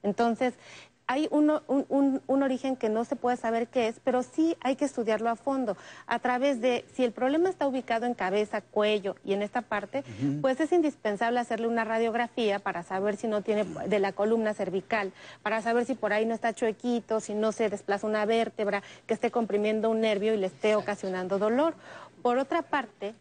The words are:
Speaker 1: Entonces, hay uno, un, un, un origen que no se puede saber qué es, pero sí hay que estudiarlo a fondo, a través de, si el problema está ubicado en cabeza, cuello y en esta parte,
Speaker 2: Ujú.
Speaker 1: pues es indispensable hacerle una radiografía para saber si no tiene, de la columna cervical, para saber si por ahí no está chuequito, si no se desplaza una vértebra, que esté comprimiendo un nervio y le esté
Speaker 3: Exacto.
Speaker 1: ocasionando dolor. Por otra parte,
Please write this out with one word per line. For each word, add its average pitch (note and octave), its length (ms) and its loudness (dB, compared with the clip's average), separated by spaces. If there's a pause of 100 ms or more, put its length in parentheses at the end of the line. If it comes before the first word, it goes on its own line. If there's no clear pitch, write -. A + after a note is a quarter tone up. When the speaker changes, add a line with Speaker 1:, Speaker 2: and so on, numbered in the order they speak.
Speaker 1:
Entonces, A#3 520 0 (520)
hay C#4+ 240 0
uno, D4+ 360 4
un, C4+ 220 2
un, C#4 380 2
un C4+ 160 2
origen C4 340 0
que A3+ 120 -2
no A3 160 0
se C4+ 120 -4
puede B3 200 0
saber A#3 320 -2
qué A#3+ 200 0
es, A3+ 140 -6
pero B3+ 200 2
sí D#4+ 380 0
hay C4+ 160 -2
que - 80 0
estudiarlo A3+ 460 0
a A3+ 60 -2
fondo, C4 400 -2 (300)
a A#3+ 140 -2
través B3+ 400 2
de, B3 240 0 (100)
si B3+ 100 2
el A3+ 80 0
problema D4+ 380 2
está D4+ 180 -2
ubicado B3 380 -2
en A#3+ 80 -2
cabeza, G#3 480 -2
cuello G#3 640 0
y G3 80 -2
en G3+ 100 0
esta G#3+ 200 -4
parte, G#3+ 420 -6 (180)
Speaker 2:
Ujú. C#4+ 180 0
Speaker 1:
pues C4 200 2
es D#4+ 120 2
indispensable A#3+ 640 2
hacerle A#3 300 -2
una A#3 160 0
radiografía A3+ 760 0
para F3 220 -6
saber G3+ 340 -2
si - 120 -6
no G#3 140 0
tiene, G#3+ 220 0
de F#3+ 340 -2
la G3 140 2
columna G#3+ 420 0
cervical, G3 580 -4 (300)
para A3 180 -2
saber A#3 240 2
si C4 100 -2
por G#3+ 180 -2
ahí G#3+ 120 2
no A3+ 100 0
está A3 200 -2
chuequito, A3+ 680 -2
si G#3 140 -8
no G#3+ 180 2
se G#3+ 160 0
desplaza G3+ 380 -4
una G#3+ 180 0
vértebra, A3 580 0 (240)
que A3+ 80 0
esté A3+ 160 0
comprimiendo A3 600 0
un A3 100 2
nervio G#3+ 340 2
y G#3+ 40 0
le F#3+ 80 0
esté G#3+ 240 0
Speaker 3:
Exacto. G#3+ 140 4
Speaker 1:
ocasionando F#3+ 540 -4
dolor. B3 360 2 (480)
Por B3 160 2
otra E4 240 0
parte, A3+ 580 -6